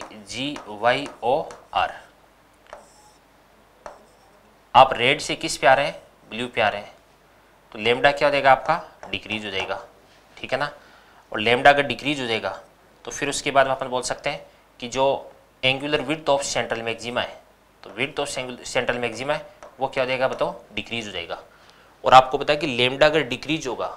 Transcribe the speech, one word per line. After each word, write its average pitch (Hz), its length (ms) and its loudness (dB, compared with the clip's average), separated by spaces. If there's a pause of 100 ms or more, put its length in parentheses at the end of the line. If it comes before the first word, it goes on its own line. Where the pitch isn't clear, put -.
(280)
जी 131 280 -8 (120)
वाई 117 400 0 (140)
ओ 139 200 0 (320)
आर, 90 200 0 (2750)
आप 131 200 8
red 127 260 2
से - 160 -4
किस 156 200 -6
पे 160 100 2
आ 135 80 8
रहे 139 120 2
हैं, - 160 -10 (280)
Blue 113 180 -6
पे 120 120 -4
आ 107 80 4
रहे 101 120 -4
हैं, 104 140 -18 (800)
तो 117 60 -16
lambda 131 400 2
क्या 147 100 4
हो 143 40 -2
जाएगा 135 200 6
आपका, 156 300 0 (280)
Decrease 107 340 -8
हो 104 60 -8
जाएगा, 95 320 -6 (540)
ठीक - 160 -10
है 127 60 0
ना? 143 120 -4 (600)
और 113 100 -4
lambda 123 240 4
अगर 143 180 8
decrease 135 360 -4
हो 127 60 -4
जाएगा 98 340 -4 (440)
तो - 60 -12
फिर - 180 -4
उसके 143 220 -4
बाद 135 160 4
में 135 80 0
अपन 131 140 -6
बोल 123 140 -4
सकते - 280 -6
हैं - 160 -10 (340)
कि 123 80 -10
जो 127 160 0 (580)
angular 139 380 0
width 151 280 -6
of 139 180 4
central 117 360 -2
maxima 113 380 -4
है, - 200 -6 (420)
तो - 100 -18
width 135 280 -6
of 143 60 -2 (380)
central 123 340 -2
maxima 120 360 -4
है 156 120 -8 (340)
वो 131 80 -2
क्या 135 160 -2
हो 123 40 -4
जाएगा 127 200 0
बताओ, 147 260 -4 (200)
decrease 110 320 -8
हो 101 60 -12
जाएगा। 87 300 -10 (600)
और 127 100 6
आपको 131 240 8
पता 139 140 2
है 151 60 2
कि 143 200 -4
lambda 131 260 4
अगर 151 200 4
decrease 127 420 -6
होगा 98 200 -4 (100)